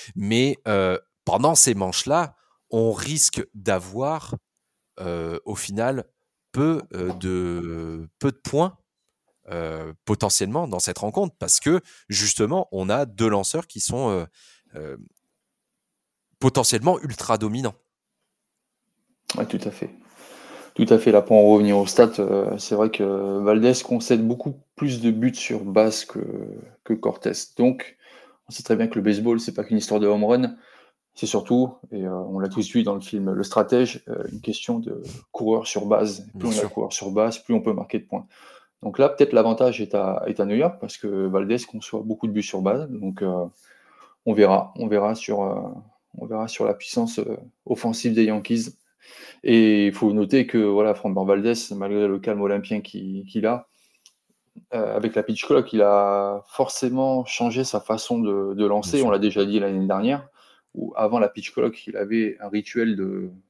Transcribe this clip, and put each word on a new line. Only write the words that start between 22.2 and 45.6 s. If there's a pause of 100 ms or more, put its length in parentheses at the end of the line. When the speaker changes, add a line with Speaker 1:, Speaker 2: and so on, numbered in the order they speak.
Speaker 2:
c'est
vrai
que (360)
Valdez (100)
concède
beaucoup (140)
plus
de
buts
sur
base
que, (640)
que
Cortés. (260)
Donc, (500)
on
sait
très
bien
que
le
baseball,
c'est
pas
qu'une
histoire
de
home
run, (580)
c'est
surtout, (180)
et,
euh,
on
l'a
tous
vu
dans
le
film
Le
Stratège,
euh,
une
question
de (300)
coureur
sur
base. (100)
Plus
Speaker 1:
Bien
Speaker 2:
on
a
de
Speaker 1:
sûr.
Speaker 2:
coureurs
sur
base,
plus
on
peut
marquer
de
points. (560)
Donc
là,
peut-être
l'avantage
est
à,
est
à
New
York
parce
que
Valdez
conçoit
beaucoup
de
buts
sur
base.
Donc,
euh, (800)
on
verra,
on
verra
sur,
euh, (560)